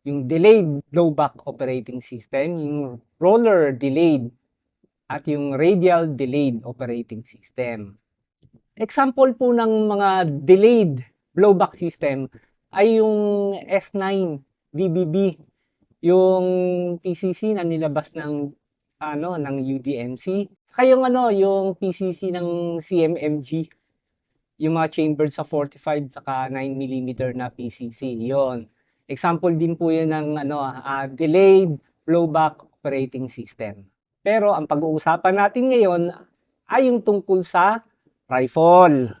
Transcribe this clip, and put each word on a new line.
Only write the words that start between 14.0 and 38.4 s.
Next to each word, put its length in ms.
D 160
B 160
B, 320
yung 480
P 80
C 240
C 160
na 80
nilabas 560
ng, 400
ano, 320
ng 200
U 160
D 160
M 160
C. 320
Saka 160
yung, 160
ano, 240
yung 480
P 160
C 240
C 160
ng 480
C 240
M 160
M 240
G, 240
yung 240
mga 160
chambered 320
sa 160
forty-five 640
saka 400
nine 240
millimeter 640
na 160
P 160
C 240
C, 240
yun. 480
Example 480
din 160
po 160
yun 240
ng, 240
ano, 240
ah, 480
delayed 640
blowback 560
operating 640
system. 640
Pero 320
ang 160
pag-uusapan 640
natin 320
ngayon 480
ay 160
yung 160
tungkol 400
sa 400
rifle. 800